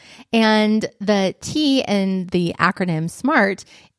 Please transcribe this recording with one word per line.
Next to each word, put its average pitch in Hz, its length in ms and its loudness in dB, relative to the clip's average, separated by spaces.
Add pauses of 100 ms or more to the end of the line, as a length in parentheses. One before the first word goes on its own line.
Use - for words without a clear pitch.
(320)
And 214 560 2 (120)
the 196 400 0
T 277 460 0
in 190 420 -2
the 180 320 0
acronym 175 500 -2
smart 226 540 -2 (340)